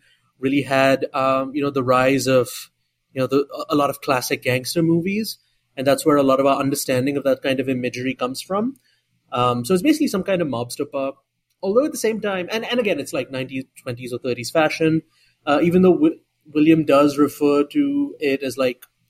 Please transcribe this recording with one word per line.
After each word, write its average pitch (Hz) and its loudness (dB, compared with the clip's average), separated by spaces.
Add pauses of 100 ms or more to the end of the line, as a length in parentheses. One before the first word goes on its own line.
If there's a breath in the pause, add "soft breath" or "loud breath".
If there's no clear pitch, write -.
(400)
really 135 0
had, 135 2
um, 135 -2
you 147 -4
know, 143 -2
the 135 -2
rise 127 2
of, 127 2 (640)
you 131 -4
know, 127 -2
the, 139 0 (220)
a, 160 -2
a - 0
lot 143 2
of - -8
classic 131 -2
gangster 127 -2
movies, 175 -2 (400)
and 131 -6
that's 139 2
where 147 4
a 143 4
lot 135 4
of 139 2
our 135 2
understanding 139 -2
of 139 -4
that 131 0
kind 135 0
of 131 -4
imagery 123 -4
comes 131 -6
from. 214 -4 (540)
Um, 123 0
so 185 2
it's 180 0
basically 302 2
some 190 -4
kind 185 -2
of 160 -2
mobster 123 -6
park. 135 -6 (460)
Although 214 2
at 311 -4
the 247 -12
same 220 -2
time, 190 -4
and, 226 -4
and 233 -2
again, 196 -2
it's 135 -10
like 135 -6
nineteen 131 -8 (180)
twenties 123 -10
or 123 -8
thirties 120 -6
fashion, 160 0 (420)
uh, 147 2
even 175 4
though 185 8
Wi-, 156 2 (360)
William 156 4
does 143 4
refer 147 2
to 143 -2
it 139 -2
as, 127 -6
like, 127 -2 (240)